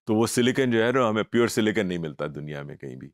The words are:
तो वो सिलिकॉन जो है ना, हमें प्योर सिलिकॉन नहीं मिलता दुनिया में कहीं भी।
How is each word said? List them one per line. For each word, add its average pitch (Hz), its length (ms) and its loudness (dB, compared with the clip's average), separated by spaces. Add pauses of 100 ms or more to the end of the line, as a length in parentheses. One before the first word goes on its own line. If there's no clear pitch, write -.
तो 110 80 2
वो 113 120 4
सिलिकॉन 123 440 2
जो 113 120 4
है 120 80 2
ना, 127 160 2
हमें 107 160 0
प्योर 120 260 2
सिलिकॉन 107 360 0
नहीं 90 140 -4
मिलता 76 280 -6
दुनिया 73 360 -10
में 71 140 -14
कहीं 65 200 -14
भी। 67 160 -18